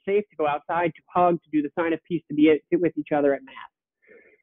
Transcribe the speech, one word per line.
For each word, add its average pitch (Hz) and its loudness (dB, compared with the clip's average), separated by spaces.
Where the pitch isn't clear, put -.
safe 202 0
to 156 -20
go 156 -2
outside, 165 -2
to - -20
hug, 180 4
to - -20
do 151 0
the 143 -8
sign 165 -2
of 156 -4
peace, 165 -6
to 151 -10
be 151 6
with 170 -2
each 151 -8
other 143 2
at 135 -6
Mass. - -20